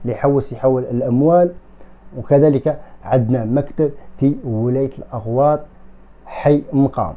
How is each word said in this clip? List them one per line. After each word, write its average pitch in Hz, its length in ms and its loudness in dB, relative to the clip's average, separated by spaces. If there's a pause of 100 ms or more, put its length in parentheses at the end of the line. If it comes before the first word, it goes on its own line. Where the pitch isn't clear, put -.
اللي 120 120 -4
يحوس 139 400 0
يحول 127 300 0
الأموال. 135 680 2 (640)
وكذلك 143 640 2 (240)
عندنا 120 420 0
مكتب 139 460 -2 (260)
في 143 180 2 (100)
ولاية 127 520 -2
الأغواط، 131 640 -2 (680)
حي 143 380 2 (100)
مقام. 127 440 0